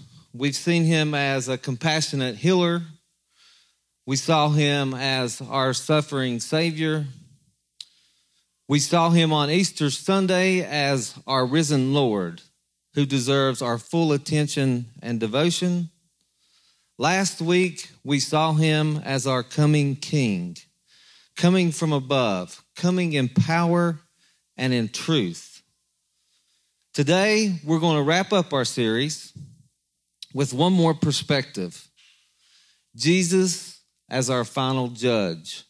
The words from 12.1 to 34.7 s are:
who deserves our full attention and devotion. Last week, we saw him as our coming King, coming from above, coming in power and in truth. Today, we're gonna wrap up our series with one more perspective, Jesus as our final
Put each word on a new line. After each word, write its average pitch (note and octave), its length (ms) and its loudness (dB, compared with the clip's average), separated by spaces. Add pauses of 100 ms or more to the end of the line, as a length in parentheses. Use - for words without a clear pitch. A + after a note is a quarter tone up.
who C#3+ 120 2
deserves C3+ 560 0
our A#2+ 160 -2
full D#3+ 360 0
attention C#3+ 720 0 (160)
and A#2 180 -4
devotion. E3+ 680 0 (1080)
Last F3 440 0
week, F3+ 480 0 (160)
we D3 160 0
saw D#3 320 0
him D#3 500 2
as C3 240 -2
our B2+ 160 0
coming D3 540 2
King, G2 580 -2 (800)
coming F3+ 360 2
from D#3 200 -2
above, B2+ 720 -2 (120)
coming F3+ 380 0
in C3+ 140 0
power E3+ 720 2 (580)
and B2+ 160 0
in A#2 160 2
truth. - 760 -4 (1300)
Today, G3 640 2 (100)
we're D#3+ 140 0
gonna D#3 240 2
wrap E3+ 280 2
up F#3 220 0
our C3 120 0
series B2 680 -2 (1000)
with C3+ 220 -2
one E3 200 2
more E3 200 4
perspective, C3+ 920 -4 (1080)
Jesus F3+ 840 0 (300)
as B2+ 180 -2
our B2 140 0
final C3 460 -2